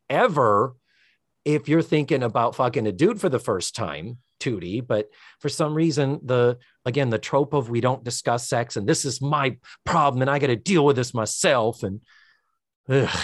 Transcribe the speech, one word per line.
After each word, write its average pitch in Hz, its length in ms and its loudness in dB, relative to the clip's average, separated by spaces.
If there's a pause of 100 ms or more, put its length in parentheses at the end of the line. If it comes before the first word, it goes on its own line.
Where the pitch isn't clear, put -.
ever 147 680 2 (680)
if 147 240 0
you're 156 140 4
thinking 151 400 0
about 117 340 0
fucking 123 300 0
a 107 60 0
dude 185 280 2
for 185 100 0
the 127 80 0
first 98 360 -4
time, 95 440 -8 (200)
Tootie. 107 480 -6
But 107 220 0 (320)
for 151 80 -4
some 151 260 -2
reason, 147 480 0
the, 123 360 2 (260)
again, 127 240 0
the 110 100 0
trope 143 360 0
of 123 160 -2
we 120 100 0
don't 127 240 0
discuss 120 420 -2
sex 117 300 -2
and 101 100 -4
this 160 200 0
is 131 160 -6
my 139 340 0 (300)
problem 143 340 2
and 131 100 2
I 143 80 0
gotta 131 180 2
deal 160 280 2
with 139 120 4
this 123 180 -4
myself. 117 680 0
And, 101 200 -6 (840)
ugh. 131 360 0